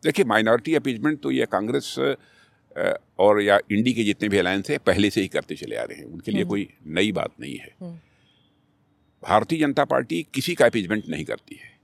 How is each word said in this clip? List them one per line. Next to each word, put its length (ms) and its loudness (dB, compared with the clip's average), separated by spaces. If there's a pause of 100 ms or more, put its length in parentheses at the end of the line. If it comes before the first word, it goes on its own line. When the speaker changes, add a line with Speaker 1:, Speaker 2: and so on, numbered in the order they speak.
Speaker 1:
देखिए, 200 2
minority 500 2
appeasement 460 0
तो 100 -4
ये 160 0
कांग्रेस, 520 -4
अ, 180 0 (1000)
और 240 6
या 160 6 (140)
इंडी 200 2
के 120 0
जितने 240 -2
भी 100 2
alliance 320 0
हैं, 80 -2
पहले 320 2
से 100 -2
ही 80 -2
करते 260 -6
चले 220 -12
आ 60 -6
रहे 160 -12
हैं। 60 -18
उनके 260 -12
लिए 100 -2
Speaker 2:
हम्म। 80 -2
Speaker 1:
कोई 200 -4 (180)
नई 260 0
बात 180 -4 (100)
नहीं 160 -12
है। 240 -20
Speaker 2:
हम्म। 160 -16 (1300)
Speaker 1:
भारतीय 300 2
जनता 260 2
पार्टी 500 -2
किसी 200 -4
का 120 6
appeasement 420 0
नहीं 160 -6
करती 300 -12
है। 300 -20